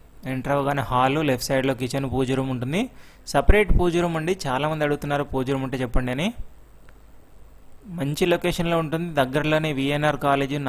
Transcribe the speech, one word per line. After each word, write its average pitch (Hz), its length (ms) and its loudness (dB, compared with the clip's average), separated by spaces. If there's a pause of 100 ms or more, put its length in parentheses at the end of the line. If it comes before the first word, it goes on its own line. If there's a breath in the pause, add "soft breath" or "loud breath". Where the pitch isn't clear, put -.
(320)
ఎంటర్ 131 240 -2
అవ్వగానే 143 340 0
హాలు, 131 400 2
లెఫ్ట్ 127 200 -2
సైడ్లో 135 320 0
కిచెన్, 135 320 -4
పూజ 131 260 0
రూమ్ 135 160 -2
ఉంటుంది. 135 260 -2 (520 loud breath)
సపరేట్ 185 440 6
పూజ 175 280 2
రూమ్ 165 160 -2
అండి, 180 140 -2 (100)
చాలామంది 151 420 0
అడుగుతున్నారు 143 460 -2
పూజ 131 200 0
రూమ్ 135 140 -2
ఉంటే 127 160 -4
చెప్పండి 127 320 2
అని. 160 120 0 (1700)
మంచి 147 340 0
లొకేషన్లో 170 520 0
ఉంటుంది, 165 220 -4 (140)
దగ్గరలోనే 151 580 0
విఎన్ఆర్ 147 460 0
కాలేజ్, 139 320 0 (100)